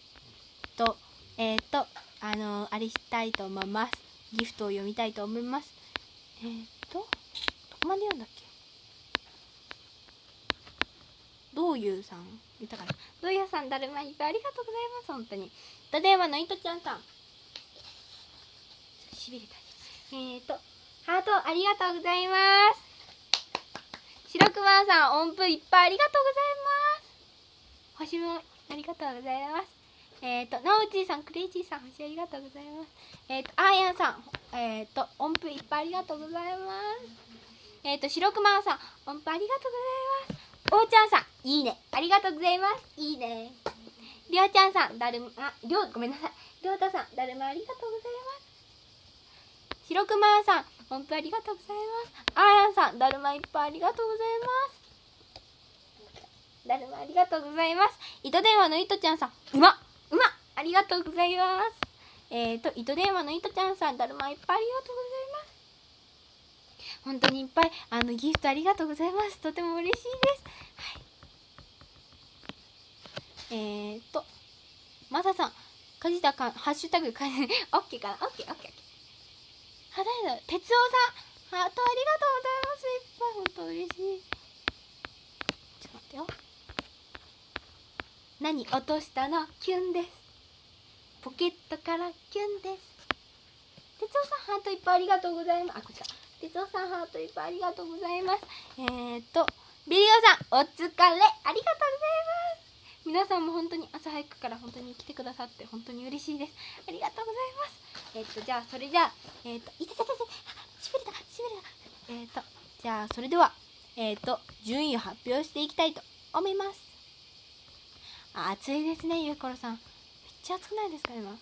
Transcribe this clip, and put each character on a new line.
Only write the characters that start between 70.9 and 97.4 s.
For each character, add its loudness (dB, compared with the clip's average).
い。 -20
え -6
ー -14
と、 -4
マ 0
サ 4
さ 0
ん、 -10
梶 0
田 4
か、 -4
ハ -2
ッ -2
シ -6
ュ -16
タ 2
グ -4
か、 -6
<laughs> -
オ -2
ッ 0
ケ -10
ー -16
か -8
な？ -8
オ -4
ッ -10
ケ -10
ー、 -12
オ -
ッ -
ケ -
ー、 -
オ -10
ッ -16
ケ -18
ー。 -20
あ、 -4
誰 -2
だ？ -16
哲 -4
夫 -8
さ -6
ん、 0
ハ 2
ー -2
ト -2
あ 4
り 0
が 2
と 2
う 2
ご -4
ざ -4
い -2
ま -2
す。 -10
い -2
っ -10
ぱ -2
い、 -2
本 -6
当 -10
嬉 -6
し -8
い。 -18
ち -18
ょ -20
っ -20
と -20
待 -20
っ -20
て -18
よ。 -10
何 -4
落 -2
と 0
し -12
た -2
の？ -2
キ -2
ュ 0
ン -2
で 0
す。 -10
ポ -14
ケ 0
ッ -2
ト -6
か -4
ら -6
キ -6
ュ -2
ン -6
で -8
す。 -20
哲 -4
夫 -2
さ -6
ん、 -12
ハ -4
ー -8
ト -6
い -4
っ -8
ぱ 2
い 8
あ 2
り 0
が 4
と -4
う -4
ご -6
ざ 2
い -4
ま -8
す。 -14
あ、 -12
こ -20
っ -20
ち -18
か。 -14
哲 -8
夫 -8
さ -4
ん、 -6
ハ -6
ー -6
ト -10
い -6
っ -18
ぱ -8